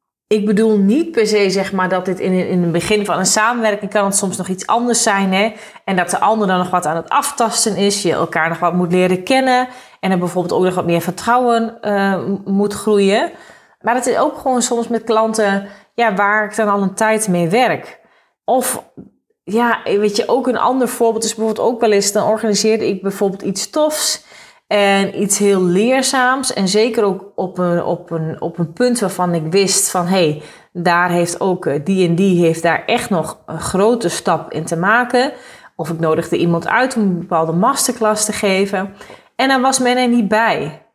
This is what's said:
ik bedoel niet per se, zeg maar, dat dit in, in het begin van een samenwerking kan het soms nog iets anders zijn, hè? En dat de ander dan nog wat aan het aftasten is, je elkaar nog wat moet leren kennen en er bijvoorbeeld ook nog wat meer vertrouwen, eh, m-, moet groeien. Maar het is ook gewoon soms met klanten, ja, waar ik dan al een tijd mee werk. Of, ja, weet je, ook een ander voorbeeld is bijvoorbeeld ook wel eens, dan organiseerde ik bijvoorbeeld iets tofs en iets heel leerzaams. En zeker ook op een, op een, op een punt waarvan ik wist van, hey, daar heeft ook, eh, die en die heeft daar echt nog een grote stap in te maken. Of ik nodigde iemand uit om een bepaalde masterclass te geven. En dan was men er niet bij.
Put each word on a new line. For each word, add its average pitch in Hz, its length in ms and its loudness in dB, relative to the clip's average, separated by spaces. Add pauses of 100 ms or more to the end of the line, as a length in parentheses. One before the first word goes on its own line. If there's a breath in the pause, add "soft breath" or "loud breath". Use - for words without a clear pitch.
(260)
ik 208 200 0
bedoel 220 320 2
niet 220 320 2
per 220 160 2
se, 208 240 2
zeg 190 220 -2
maar, 185 160 0
dat 180 160 0
dit 185 160 -4
in, 185 120 -2
in 180 300 0
het 170 100 0
begin 202 320 0
van 170 140 -2
een 185 80 -2
samenwerking 214 640 0
kan 208 140 0
het 196 120 0
soms 190 200 -2
nog 180 120 -6
iets 185 180 -8
anders 240 360 0
zijn, 196 300 2
hè? 202 200 0 (320 loud breath)
En 190 120 -2
dat 180 140 0
de - 100 -2
ander 214 260 2
dan 185 120 2
nog 180 120 -2
wat 180 160 0
aan 156 100 0
het 165 120 -6
aftasten 233 680 0
is, 202 260 0
je 170 100 2
elkaar 165 360 0
nog 165 100 -4
wat 170 160 0
moet 180 180 0
leren 185 300 2
kennen 254 460 2 (320 loud breath)
en 190 100 -2
er 190 80 2
bijvoorbeeld 175 360 -2
ook 185 100 2
nog 180 100 0
wat 180 120 -2
meer 170 140 2
vertrouwen, 226 800 0
eh, 196 360 0
m-, 190 280 -4
moet 202 300 0
groeien. 208 560 2 (500 loud breath)
Maar 226 140 0
het 254 120 -2
is 247 100 0
ook 302 220 0
gewoon 254 240 0
soms 233 260 -2
met 233 160 -2
klanten, 220 640 0 (280 loud breath)
ja, 226 200 0
waar 208 300 2
ik 208 120 -8
dan 214 120 0
al 202 140 0
een 190 120 -2
tijd 220 340 0
mee 175 200 0
werk. 190 520 0 (440 soft breath)
Of, - 400 -2 (600)
ja, 233 400 0
weet 202 320 0
je, - 120 0
ook 254 180 0
een 247 120 0
ander 254 300 2
voorbeeld 226 360 0
is 226 100 -4
bijvoorbeeld 214 340 -2
ook 233 120 -2
wel 226 120 4
eens, 202 200 2
dan 208 160 0
organiseerde 220 600 0
ik 190 140 -4
bijvoorbeeld 196 400 -4
iets - 280 -6
tofs - 540 -2 (420 loud breath)
en 196 560 2
iets 202 160 0
heel 202 240 4
leerzaams. 254 920 2
En 196 160 -2
zeker 220 360 2
ook 190 300 -2
op 190 240 -6
een, 175 260 0
op - 260 -6
een, 160 300 -6
op - 180 -6
een 165 140 -4
punt 247 280 0
waarvan 180 340 -2
ik 160 180 -4
wist 190 380 0
van, 175 160 -2
hey, 170 360 0 (300 loud breath)
daar 175 380 2
heeft 175 300 0
ook, 185 260 -2
eh, 143 180 -2
die 185 240 2
en 170 60 2
die 180 300 4
heeft 165 180 0
daar 165 240 0
echt - 240 -2
nog - 360 -2
een 160 140 -10
grote 214 480 0
stap 170 440 -2
in 156 120 -6
te 165 120 -4
maken. 247 560 0 (440 loud breath)
Of 156 140 -6
ik 165 80 -6
nodigde 165 380 0
iemand 170 320 0
uit 254 280 0
om 226 60 0
een 185 160 0
bepaalde 165 340 -2
masterclass 214 720 0
te 214 80 -4
geven. 196 600 -2 (420 loud breath)
En 262 120 0
dan 269 120 2
was 262 180 2
men 247 180 2
er 254 120 2
niet 240 200 2
bij. 185 540 0 (120)